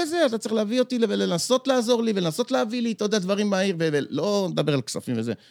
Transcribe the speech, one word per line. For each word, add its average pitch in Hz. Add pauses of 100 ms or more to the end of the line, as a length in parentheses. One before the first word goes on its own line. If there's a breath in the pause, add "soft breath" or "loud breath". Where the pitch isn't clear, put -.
בזה, 330
אתה 226
צריך 214
להביא 220
אותי 254
ול-, 226
ולנסות 196
לעזור 247
לי, 226
ולנסות 190
להביא 247
לי, 233
אתה 208
יודע, 214
דברים 202
מהעיר, 196
ו-, 160
ולא 180
נדבר 151
על 135
כספים -
וזה. 113 (180 soft breath)